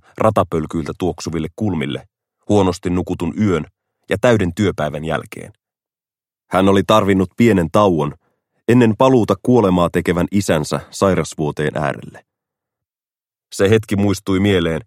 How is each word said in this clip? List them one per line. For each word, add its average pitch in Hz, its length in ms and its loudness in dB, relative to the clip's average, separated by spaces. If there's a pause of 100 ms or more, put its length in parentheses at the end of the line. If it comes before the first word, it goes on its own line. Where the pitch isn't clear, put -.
(180)
ratapölkyiltä 85 840 -2
tuoksuville 80 560 -6
kulmille 76 520 -6 (420)
huonosti 95 400 0
nukutun 87 520 -4
yön 85 240 0 (440)
ja 95 120 0
täyden 101 340 2
työpäivän 78 500 -4
jälkeen. - 480 -8 (960)
Hän 95 200 2
oli 98 180 4
tarvinnut 98 500 2
pienen 95 340 2
tauon 85 420 2 (540)
ennen 117 300 4
paluuta 127 460 2
kuolemaa 92 460 2
tekevän 85 420 -2
isänsä 80 480 -2 (100)
sairasvuoteen 78 880 -2
äärelle. - 480 -8 (1300)
Se 98 140 2
hetki 107 260 2
muistui 98 440 0
mieleen 85 480 0